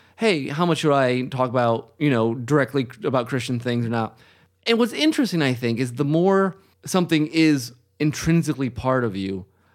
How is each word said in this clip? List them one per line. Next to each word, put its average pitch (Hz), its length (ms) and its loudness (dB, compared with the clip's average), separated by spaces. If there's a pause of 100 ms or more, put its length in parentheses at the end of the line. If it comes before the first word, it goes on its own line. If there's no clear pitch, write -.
(180)
"Hey, 170 300 0
how 147 180 -2
much 165 140 2
should 151 140 2
I 127 340 2
talk 127 220 -2
about, 117 500 0
you 147 100 2
know, 117 260 2
directly 135 520 0 (180)
about 123 220 0
Christian 123 320 -4
things 120 260 -2
or 113 40 -4
not?" 113 280 -4 (500)
And 226 100 2
what's 233 160 0
interesting, 269 480 0
I 135 120 2
think, 117 260 -2
is 123 140 -4
the 143 120 -2
more 190 520 2 (280)
something 156 420 0
is 156 440 2 (280)
intrinsically 147 680 0
part 131 360 -2
of 98 100 -4
you, 95 300 -6 (300)